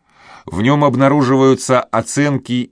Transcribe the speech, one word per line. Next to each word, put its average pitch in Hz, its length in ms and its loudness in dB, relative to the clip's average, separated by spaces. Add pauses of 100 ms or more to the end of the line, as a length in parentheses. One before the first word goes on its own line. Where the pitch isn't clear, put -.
(460)
В 92 160 -8
нем 147 240 2
обнаруживаются 135 960 2
оценки 123 920 -4